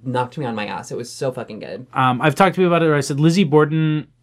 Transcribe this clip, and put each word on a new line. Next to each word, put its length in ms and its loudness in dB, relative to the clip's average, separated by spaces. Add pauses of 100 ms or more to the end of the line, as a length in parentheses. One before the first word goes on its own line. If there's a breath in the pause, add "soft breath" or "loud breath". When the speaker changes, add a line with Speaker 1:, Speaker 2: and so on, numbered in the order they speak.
Speaker 1:
knocked 320 -4
me 80 -8
on 100 -6
my 120 -6
ass. 240 -10
It 80 -10
was 120 -12
so 220 -6
fucking 280 -12
good. 340 -14
Speaker 2:
Um, 260 2
I've 140 2
talked 220 4
to 40 -2
people 120 4
about 100 2
it 60 2
where 80 2
I 40 0
said 180 -4
Lizzie 260 4
Borden 640 2 (160)